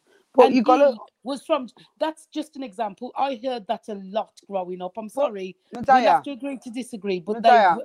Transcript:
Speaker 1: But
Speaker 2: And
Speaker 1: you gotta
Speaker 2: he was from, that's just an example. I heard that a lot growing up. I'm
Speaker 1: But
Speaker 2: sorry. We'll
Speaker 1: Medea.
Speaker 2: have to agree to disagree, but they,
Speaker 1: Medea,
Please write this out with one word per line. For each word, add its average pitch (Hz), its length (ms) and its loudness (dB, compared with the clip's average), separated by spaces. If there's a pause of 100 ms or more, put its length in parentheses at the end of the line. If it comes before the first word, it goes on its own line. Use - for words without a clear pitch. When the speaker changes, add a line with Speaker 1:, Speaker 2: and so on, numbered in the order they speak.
(340)
Speaker 1:
But 247 120 8
Speaker 2:
And 254 80 0
Speaker 1:
you 254 80 2
gotta 254 320 4
Speaker 2:
he 214 80 -16 (220)
was 262 200 -8
from, 269 240 -4 (320)
that's 311 340 -6
just - 220 -10
an 269 80 -12
example. 214 520 -10
I 269 260 -4
heard 240 260 -8
that - 200 -8
a 220 80 -10
lot 190 360 -8 (160)
growing 185 340 -8
up. 180 160 -10
I'm 214 160 -12
Speaker 1:
But 269 180 0
Speaker 2:
sorry. 190 240 -12 (340)
We'll 254 160 6
Speaker 1:
Medea. - 20 6
Speaker 2:
have 160 160 4
to 285 80 -10
agree 269 260 -10
to - 120 -18
disagree, 202 500 -8
but 208 220 -6
they, 226 220 8
Speaker 1:
Medea, 170 200 2